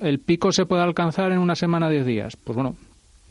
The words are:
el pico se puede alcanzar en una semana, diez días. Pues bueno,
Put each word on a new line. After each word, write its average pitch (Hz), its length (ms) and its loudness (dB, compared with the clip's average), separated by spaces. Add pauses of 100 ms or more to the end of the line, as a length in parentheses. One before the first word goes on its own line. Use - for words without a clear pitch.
el 147 200 0
pico 170 320 2
se 190 120 2
puede 175 180 0
alcanzar 175 500 0
en 185 60 2
una 175 160 2
semana, 170 360 0
diez 139 160 0
días. 113 360 -4
Pues 113 140 -8
bueno, 127 200 -4 (540)